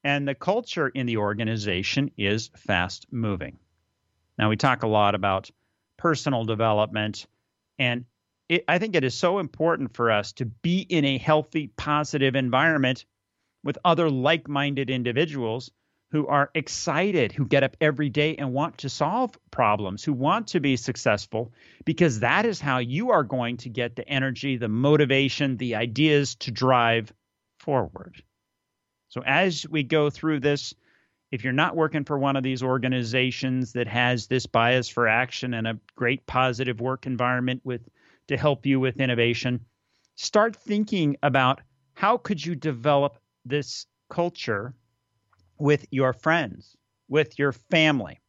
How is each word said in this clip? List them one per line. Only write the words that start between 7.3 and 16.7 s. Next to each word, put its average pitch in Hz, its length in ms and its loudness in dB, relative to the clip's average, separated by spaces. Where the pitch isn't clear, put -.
and 123 240 -2
it, 170 200 2
I 170 100 2
think 208 160 -4
it 151 80 4
is 127 120 0
so 185 260 0
important 156 560 -2
for 117 160 2
us 104 220 0
to 127 120 -6
be 170 320 -2
in 175 260 0
a 135 140 0
healthy, 156 480 0
positive 143 600 0
environment 131 680 2
with 139 200 -6
other 170 240 4
like-minded 143 800 0
individuals 127 840 -2
who 151 160 0
are 143 280 2
excited, 160 800 0